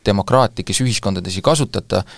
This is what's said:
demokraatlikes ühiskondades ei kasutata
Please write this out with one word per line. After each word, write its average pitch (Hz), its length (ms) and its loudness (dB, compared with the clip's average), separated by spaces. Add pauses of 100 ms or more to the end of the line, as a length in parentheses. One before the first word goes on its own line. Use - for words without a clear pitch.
demokraatlikes 104 800 0
ühiskondades 95 520 -2
ei 95 80 -8
kasutata 135 580 0 (160)